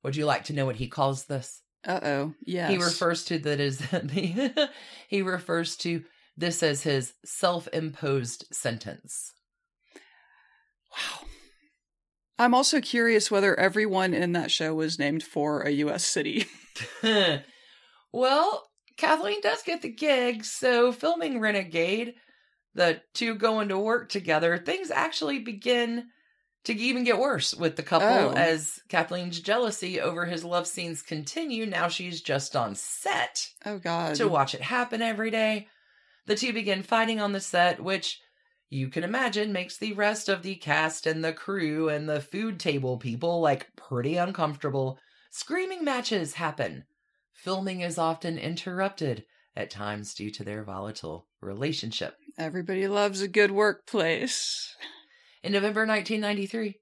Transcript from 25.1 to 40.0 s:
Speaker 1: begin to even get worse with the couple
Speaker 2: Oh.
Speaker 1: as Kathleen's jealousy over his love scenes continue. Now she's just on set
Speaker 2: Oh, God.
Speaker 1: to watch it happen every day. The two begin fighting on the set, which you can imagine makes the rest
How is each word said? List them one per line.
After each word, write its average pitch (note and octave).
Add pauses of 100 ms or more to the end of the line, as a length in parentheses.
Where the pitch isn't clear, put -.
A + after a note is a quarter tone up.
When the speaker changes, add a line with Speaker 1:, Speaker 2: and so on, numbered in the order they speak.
Speaker 1:
begin A#3+ (560)
to A#3
even B3
get A#3
worse A#3+
with E3
the D3
couple E3+
Speaker 2:
Oh. G3+
Speaker 1:
as D#3+ (100)
Kathleen's F3
jealousy G3+
over E3+
his E3+
love F3
scenes E3+
continue. A3+
Now F3
she's F3
just C#3
on A2+
set - (180)
Speaker 2:
Oh, G#3
God. E3+
Speaker 1:
to G#3
watch C#3
it -
happen A#3
every A3
day. G#3+ (580)
The G#3
two A#3
begin G3+
fighting A3+
on G3+
the G3
set, F3+
which F#3 (500)
you C3
can E3
imagine G#3+
makes F3+
the G#3+
rest G#3